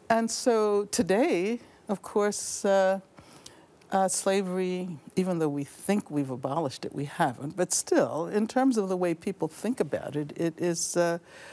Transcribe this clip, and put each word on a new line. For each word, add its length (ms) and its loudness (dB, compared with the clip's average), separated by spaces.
And 220 2
so 540 2
today, 720 2
of 120 -2
course, 640 -2
uh, 380 4
uh, 200 4
slavery, 800 0
even 240 0
though 80 2
we 160 -2
think 480 -4
we've 180 0
abolished 540 -4
it, 100 -8
we 120 -6
haven't. 500 -2
But 160 0
still, 560 2
in 180 0
terms 300 2
of 140 0
the 80 0
way 160 2
people 340 -4
think 320 -6
about 380 -2
it, 180 -6
it 240 -2
is, 380 -2
uh, 220 2